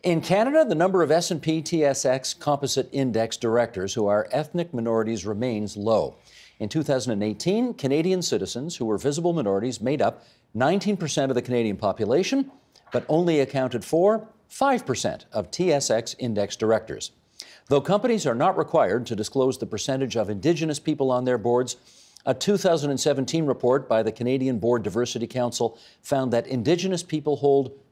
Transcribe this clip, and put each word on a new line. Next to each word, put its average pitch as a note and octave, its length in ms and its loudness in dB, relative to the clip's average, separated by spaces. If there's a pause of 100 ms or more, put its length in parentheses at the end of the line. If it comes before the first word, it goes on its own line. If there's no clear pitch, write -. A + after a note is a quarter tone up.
In E3+ 180 2
Canada, C4 440 4
the G3+ 100 0
number F#3 280 4
of C#3 80 2
S E3+ 180 2
and D#3+ 120 -2
P D#3+ 200 -2
T D#3 240 0
S C#3 200 0
X C3+ 280 0
Composite C#3 580 -2
Index A#2 460 0
directors A2+ 560 0
who G#2+ 140 0
are G#2 240 2
ethnic D#3+ 420 -4
minorities A2+ 520 -2
remains G#2+ 520 -4
low. G2+ 380 0 (440)
In G#2+ 100 -6
two D#3 140 -2
thousand B2+ 300 -2
and G2+ 100 -2
eighteen, G3 500 -2
Canadian E3 480 0
citizens A#2+ 540 -4
who B2 100 -6
were G#2+ 140 0
visible E3 340 -2
minorities A2+ 480 -2
made C3+ 180 -2
up G#2 240 -2 (300)
nineteen F3+ 440 0
percent C#3+ 340 -2
of A#2+ 40 0
the A#2+ 60 2
Canadian A#2 360 -2
population, C3+ 760 0 (400)
but B2 180 -2
only D#3+ 300 2
accounted C3 440 -2
for G#3 440 2 (200)
five C4 380 0
percent - 460 -4
of G#2 180 -4
T F3 240 0
S C#3 160 0
X A#2 300 0
Index G#2 360 -2
directors. A2 560 0 (580)
Though C#3+ 120 4
companies G#3 460 0
are A#2 80 0
not E3+ 200 2
required A#2+ 520 2
to A2+ 80 -4
disclose B2+ 420 0
the A2+ 80 -6
percentage B2 500 -4
of G#2 140 0
Indigenous D3 480 0
people C3+ 320 0
on B2+ 160 0
their B2 140 2
boards, A#2+ 380 0 (500)
a C3 80 2
two G3 220 2
thousand D#3+ 340 2
and C3 80 -2
seventeen D3 480 0
report C3 420 2
by A2+ 140 4
the A2 80 0
Canadian B2+ 480 -2
Board A#2 240 2
Diversity A2+ 420 -2
Council A#2+ 540 -2 (240)
found C3 280 -2
that A#2+ 140 0
Indigenous E3+ 560 0
people D3+ 360 -4
hold C#3 340 2 (200)